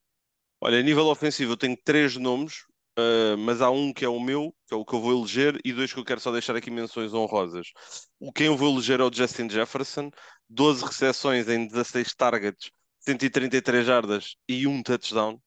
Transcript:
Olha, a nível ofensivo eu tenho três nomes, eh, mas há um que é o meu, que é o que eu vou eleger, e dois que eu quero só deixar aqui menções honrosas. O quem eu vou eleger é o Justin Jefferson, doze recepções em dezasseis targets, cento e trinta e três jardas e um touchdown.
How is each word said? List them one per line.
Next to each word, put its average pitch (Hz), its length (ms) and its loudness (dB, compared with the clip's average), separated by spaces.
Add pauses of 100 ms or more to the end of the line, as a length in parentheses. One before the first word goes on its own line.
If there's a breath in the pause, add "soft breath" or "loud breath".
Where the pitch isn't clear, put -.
(600)
Olha, 120 200 4
a - 20 4
nível 151 240 4
ofensivo 143 460 0
eu 117 40 -4
tenho 127 280 -2
três 143 320 2
nomes, 127 480 -4 (340)
eh, 113 380 4
mas 117 260 0
há 127 80 6
um 139 220 0
que 139 120 -6
é 123 40 2
o 120 100 -2
meu, 139 340 -2 (140)
que - 80 -8
é - 20 0
o 107 80 -4
que - 80 -8
eu 120 80 0
vou 123 160 2
eleger, 123 480 0
e 127 80 -4
dois 127 200 -4
que 127 80 -10
eu 113 40 -8
quero 120 140 -4
só 120 140 -4
deixar 117 240 -4
aqui 117 120 -6
menções 113 460 -6
honrosas. 95 540 -2 (500 loud breath)
O - 140 -14
quem 151 140 0
eu 151 100 4
vou 143 160 4
eleger 127 260 2
é 131 60 4
o 123 100 2
Justin 120 340 -2
Jefferson, 131 640 -4 (380 loud breath)
doze 131 360 2
recepções 127 640 0
em 117 200 0
dezasseis 117 440 -2
targets, 110 600 -2 (260)
cento 135 260 -4
e 131 60 2
trinta 131 260 0
e 127 60 2
três 120 240 2
jardas 107 480 0 (140)
e 127 180 -2
um 139 160 -2
touchdown. 110 640 -2